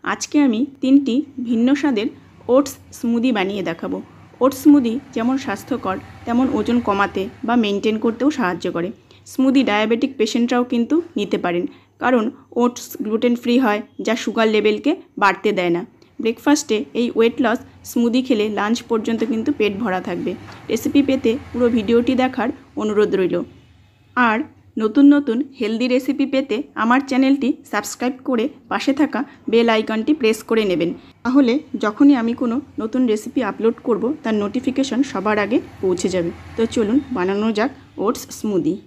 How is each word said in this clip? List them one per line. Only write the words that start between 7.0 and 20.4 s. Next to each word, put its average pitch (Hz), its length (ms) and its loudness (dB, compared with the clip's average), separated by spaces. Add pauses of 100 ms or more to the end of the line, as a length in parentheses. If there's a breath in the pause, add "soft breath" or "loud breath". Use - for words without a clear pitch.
বা 233 80 0 (100)
maintain 208 400 0
করতেও 233 240 0 (100)
সাহায্য 180 280 -2 (100)
করে। 170 120 -2 (440 soft breath)
smoothie 262 380 4
diabetic 220 480 0
পেশেন্টরাও 240 540 0
কিন্তু 233 220 0 (240)
নিতে 208 260 -2
পারেন, 175 200 -2 (380 loud breath)
কারণ 240 220 2 (380 loud breath)
ওটস 240 240 -2 (180)
গ্লুটেন 233 380 0
ফ্রি 240 120 0 (100)
হয়, 208 160 0 (260)
যা 220 160 0
sugar 220 320 0
লেভেলকে 214 380 2 (300 loud breath)
বাড়তে 196 360 2
দেয় 180 180 0
না। 180 60 -4 (400 soft breath)
ব্রেকফাস্টে 233 560 0 (220)
এই 240 60 2 (100)
weight 233 280 2
loss 233 160 0 (300 loud breath)
smoothie 233 380 2
খেলে 214 180 2 (120)
lunch 208 200 0 (120)
পর্যন্ত 220 300 -2 (120)
কিন্তু 220 260 -2
পেট 208 140 0 (100)
ভরা 185 260 -2
থাকবে। 175 240 -6 (380 loud breath)